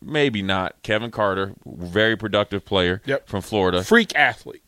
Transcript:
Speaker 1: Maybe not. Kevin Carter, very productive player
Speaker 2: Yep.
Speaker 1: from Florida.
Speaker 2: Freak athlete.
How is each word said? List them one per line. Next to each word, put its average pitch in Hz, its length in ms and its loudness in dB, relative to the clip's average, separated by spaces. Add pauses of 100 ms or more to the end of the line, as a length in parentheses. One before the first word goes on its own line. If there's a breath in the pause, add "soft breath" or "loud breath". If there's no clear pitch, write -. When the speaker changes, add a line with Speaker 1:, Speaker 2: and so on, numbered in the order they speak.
Speaker 1:
Maybe 143 400 0
not. 95 420 -4
Kevin 107 280 -2
Carter, 98 420 -2 (120)
very 104 500 0
productive 101 480 -2
player 92 420 0
Speaker 2:
Yep. 135 220 -4
Speaker 1:
from 98 140 -4
Florida. 92 420 0
Speaker 2:
Freak 220 320 4
athlete. 131 520 -2